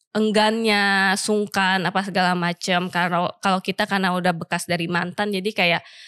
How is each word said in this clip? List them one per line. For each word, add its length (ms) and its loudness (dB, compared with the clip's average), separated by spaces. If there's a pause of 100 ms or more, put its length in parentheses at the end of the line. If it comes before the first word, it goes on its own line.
(140)
enggannya, 1000 2
sungkan, 680 0
apa 200 0
segala 300 0
macam. 540 -2
Kalau, 420 0 (100)
kalau 200 0
kita 260 -2
karena 260 0
udah 200 2
bekas 340 -6
dari 220 -2
mantan, 440 -2
jadi 180 -4
kayak 320 2 (260)